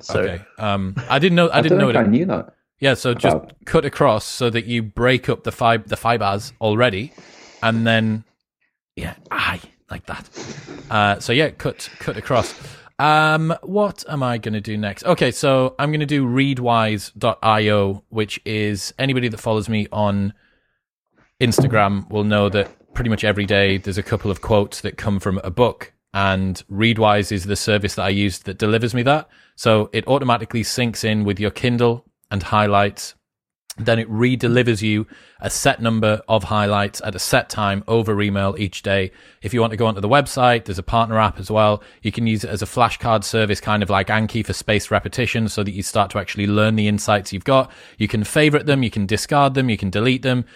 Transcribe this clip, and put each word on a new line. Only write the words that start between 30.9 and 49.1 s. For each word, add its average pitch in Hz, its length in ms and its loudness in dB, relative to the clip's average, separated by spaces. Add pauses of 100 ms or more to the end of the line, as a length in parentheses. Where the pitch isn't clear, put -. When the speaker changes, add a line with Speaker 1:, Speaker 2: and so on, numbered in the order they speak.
Speaker 2:
in 107 220 0
with 101 140 0
your 104 120 -2
Kindle 120 540 0 (260)
and 98 100 -2
highlights. 101 760 2 (600)
Then 113 220 2
it 110 100 -6
re-delivers 117 720 2
you 107 240 0 (360)
a 101 80 -6
set - 320 0
number 110 480 2
of 110 160 2
highlights 101 580 -2
at 107 120 -8
a 92 40 -8
set - 300 0
time 101 400 -2
over 110 320 0
email 101 360 0
each 101 240 -6
day. 98 300 -2 (300)
If 107 120 -8
you 120 60 2
want 113 120 2
to 107 60 -8
go 113 100 2
onto 101 120 -2
the 104 80 -2
website, 123 560 2
there's 92 160 -8
a - 40 -6
partner 113 360 0
app 110 180 2
as 101 140 -8
well. 107 320 2 (180)
You 107 120 -4
can 117 120 -2
use 110 200 0
it - 40 -6
as 101 120 -4
a 104 40 -6
flashcard 113 600 0
service, 104 340 0
kind 104 240 0
of 90 60 -4
like 98 180 0
Anki 110 380 -2
for 95 80 -4
spaced - 380 -2
repetition, 110 580 0
so - 140 -4
that 101 80 -6
you 98 120 -6
start 101 280 0
to 104 80 -4
actually 101 280 -4
learn 107 300 2
the 104 100 2
insights 104 460 0
you've 95 100 -8
got. 135 260 2 (280)
You 107 100 -2
can 107 160 -2
favorite 151 420 2
them, 139 160 2
you 113 80 0
can 101 160 -2
discard 135 480 0